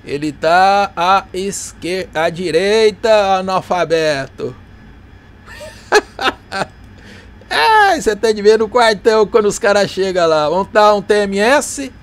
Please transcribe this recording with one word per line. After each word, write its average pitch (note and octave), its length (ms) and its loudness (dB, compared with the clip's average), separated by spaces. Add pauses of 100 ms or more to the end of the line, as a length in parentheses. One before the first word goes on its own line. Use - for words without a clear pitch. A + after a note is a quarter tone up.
Ele D3+ 280 -8
tá F#3+ 640 2
à F#3 360 0
esquer-, F#3 840 -8
à D#3+ 140 0
direita, G3 1040 0
analfabeto. D#3+ 1200 -4 (1400)
<laughs> - 840 -6 (720)
É, G#4+ 500 2
você G#3+ 140 -2
tem A3 220 -2
de G#3 60 -8
ver G#3+ 180 4
no A3 80 0
quartel A3 580 2
quando A3 200 0
os G3+ 120 -2
caras G3+ 320 0
chegam F3+ 380 -2
lá. D#3 220 0
Vamos F#3 180 -2
dar G#3+ 260 4
um G3+ 80 0
T G#3 120 -2
M G3+ 260 0
S C4 640 -2